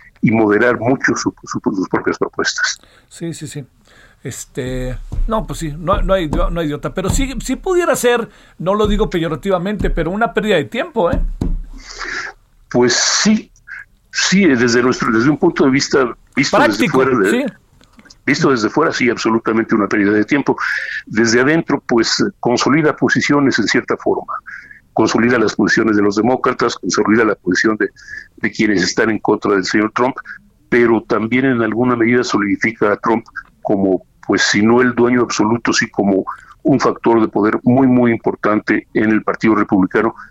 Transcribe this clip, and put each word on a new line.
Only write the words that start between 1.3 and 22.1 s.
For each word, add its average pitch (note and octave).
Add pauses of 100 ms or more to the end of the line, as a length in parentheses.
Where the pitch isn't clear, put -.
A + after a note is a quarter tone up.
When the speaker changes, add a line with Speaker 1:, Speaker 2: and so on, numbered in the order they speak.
Speaker 1:
su, -
sus F#2+
propias -
propuestas. - (300)
Speaker 2:
Sí, E3
sí, D3+
sí. C#3 (580)
Este, B2+ (300)
no, A3
pues C#3
sí, D3+
no, F3+
no F3
hay, F#3
no E3
hay E3
de C#3+
otra, D3
pero F#3
sí, C4+
sí C4
pudiera F4
ser, A#3+ (300)
no F3+
lo G#3+
digo G#3
peyorativamente, F3+
pero E3
una A3+
pérdida G#3
de D3
tiempo, A#3
¿eh? C#4 (1500)
Speaker 1:
Pues B2
sí, - (600)
sí, -
desde B2
nuestro, B2
desde A#2
un D3
punto E3+
de C3+
vista, C3 (180)
visto -
Speaker 2:
Práctico, B3+
Speaker 1:
desde C3
fuera -
de, -
Speaker 2:
sí. B3 (720)
Speaker 1:
visto D3
desde A2
fuera, D3+
sí, B2
absolutamente A2+
una G2+
pérdida G2+
de G#2+
tiempo. C3+ (500)
Desde A#2
adentro, D3
pues, A#2 (180)